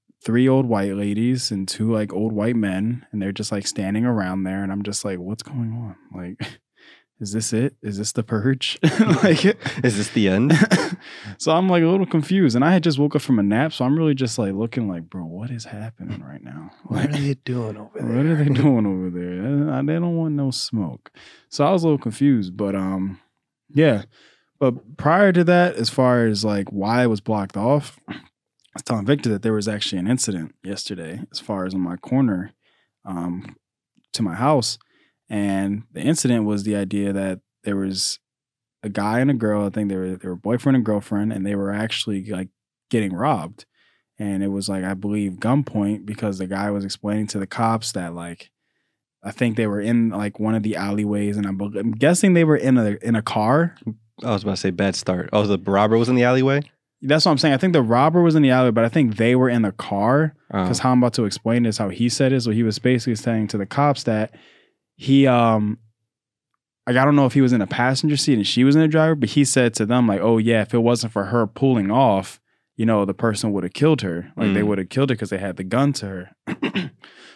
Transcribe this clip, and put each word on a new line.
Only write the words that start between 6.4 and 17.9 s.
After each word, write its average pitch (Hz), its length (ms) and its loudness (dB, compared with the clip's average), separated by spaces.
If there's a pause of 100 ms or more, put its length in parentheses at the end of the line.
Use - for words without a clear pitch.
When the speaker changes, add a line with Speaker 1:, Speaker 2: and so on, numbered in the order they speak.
Speaker 1:
<laughs> - 300 -20
is 104 100 -10
this 110 220 -4
it? 117 280 -2
Is 104 160 -8
this 107 140 -6
the 120 140 -4
purge?" 127 580 -2
<laughs> 180 400 4
Like, 170 220 4 (400)
Speaker 2:
Is 113 140 2
this 104 120 -4
the 101 200 4
end? 117 220 4 (460)
Speaker 1:
<laughs> - 400 -18
so 160 140 0
I'm, 180 160 4
like, 175 160 4
a 160 40 4
little 190 180 2
confused, 160 500 2
and 127 80 4
I 170 80 6
had 180 100 4
just 156 160 2
woke 143 160 2
up 147 80 0
from 127 160 2
a 104 60 2
nap, 120 280 0
so - 120 -4
I'm 139 120 2
really 156 200 2
just, 127 200 -4
like, 98 180 -2
looking 110 340 -4
like, 85 200 -8
"Bro, 87 180 -12
what 95 260 -12
is 113 140 -12
happening 101 580 -14
right 69 180 -18
now? 80 300 -18 (140)
Speaker 2:
What - 180 -2
are 143 80 -2
Speaker 1:
Like, 147 80 -2
Speaker 2:
they 139 140 -2 (100)
doing 117 320 -6
over 107 140 -18 (100)